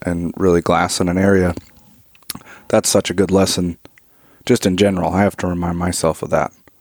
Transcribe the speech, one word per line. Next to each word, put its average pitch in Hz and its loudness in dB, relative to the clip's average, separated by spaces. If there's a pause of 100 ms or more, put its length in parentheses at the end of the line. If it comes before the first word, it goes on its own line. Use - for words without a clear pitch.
and 87 -4
really 87 2
glassing 87 0
an 87 0
area, 95 2 (1160)
that's - 2
such - 0
a - -2
good 92 0
lesson 92 0 (680)
just 123 2
in 92 0
general. 90 2
I 92 2
have 98 0
to 90 -4
remind 87 -4
myself 87 -2
of - -6
that - 0 (300)